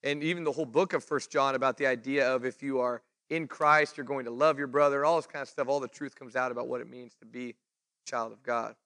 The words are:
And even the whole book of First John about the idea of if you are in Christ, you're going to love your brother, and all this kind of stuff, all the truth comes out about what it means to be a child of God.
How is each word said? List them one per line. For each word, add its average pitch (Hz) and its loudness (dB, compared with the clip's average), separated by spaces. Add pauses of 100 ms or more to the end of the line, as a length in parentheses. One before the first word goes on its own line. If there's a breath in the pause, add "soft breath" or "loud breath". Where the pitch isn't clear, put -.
And 147 -2
even 170 -2
the 147 2
whole 151 -2
book 151 2
of 151 0
First - -4
John 135 2
about 131 0
the 143 0
idea 131 2
of 123 -2
if 127 -6
you 139 -2
are 123 -2 (300)
in 160 -2
Christ, 151 4
you're 143 -8
going 135 -4
to 117 -8
love 139 2
your 143 -4
brother, 139 4
and 143 2
all 170 4
this 156 -2
kind 143 -12
of 131 -10
stuff, 131 -4
all 143 0
the 127 -8
truth 139 -12
comes 123 -10
out 127 0
about 120 -6
what 123 -6
it 120 -12
means 123 -18
to - -20
be 120 -10
a - -20
child 113 -2
of 107 -20
God. 117 -2 (120)